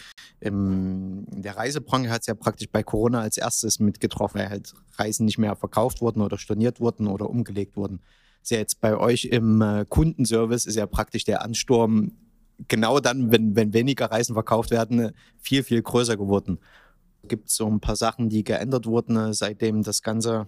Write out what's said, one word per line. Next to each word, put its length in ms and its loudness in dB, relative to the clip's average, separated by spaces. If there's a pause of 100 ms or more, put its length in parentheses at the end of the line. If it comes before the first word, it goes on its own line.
(380)
Im, 920 -2
in 100 -10
der 140 -10
Reisebranche 540 -2
hat's 160 -4
ja 80 -2
praktisch 360 -4
bei 140 0
Corona 380 0
als 160 -4
erstes 420 -2
mitgetroffen, 580 -2
weil 120 -2
halt 240 -10 (220)
Reisen 280 -2
nicht 140 2
mehr 180 0
verkauft 460 -2
wurden 180 0
oder 180 -2
storniert 400 -2
wurden 300 0
oder 220 -2
umgelegt 460 -4
wurden. 240 -6 (420)
Ist 80 -8
ja 80 0
jetzt 240 -4
bei 140 4
euch 280 2
im, 380 4
äh, 260 0
Kundenservice 800 2
ist 100 -4
ja 100 0
praktisch 380 -4
der 180 0
Ansturm 720 2 (560)
genau 320 2
dann, 320 2
wenn, 240 4
wenn 160 2
weniger 380 2
Reisen 240 -2
verkauft 360 0
werden, 420 0 (260)
viel, 260 0
viel 180 0
größer 360 0
geworden. 400 0 (680)
Gibt's 300 -6
so 100 -2
ein 140 2
paar 160 -2
Sachen, 320 0
die 160 0
geändert 420 -2
wurden, 300 0
äh, 180 0
seitdem 480 -2
das 200 -4
Ganze, 460 -2